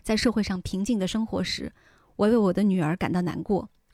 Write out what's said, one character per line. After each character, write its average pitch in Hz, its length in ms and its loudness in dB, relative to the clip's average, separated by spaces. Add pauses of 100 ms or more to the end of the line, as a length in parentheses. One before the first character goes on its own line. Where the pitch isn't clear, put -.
在 220 120 0
社 220 160 2
会 208 120 0
上 185 180 -4
平 190 240 -4
静 226 140 0
的 185 80 0
生 220 180 -2
活 190 180 -4
时， - 300 -8 (420)
我 208 120 2
为 233 100 4
我 196 160 4
的 190 80 0
女 190 180 4
儿 160 160 0
感 165 160 -2
到 175 120 0
难 - 180 -4
过， 208 260 -2 (260)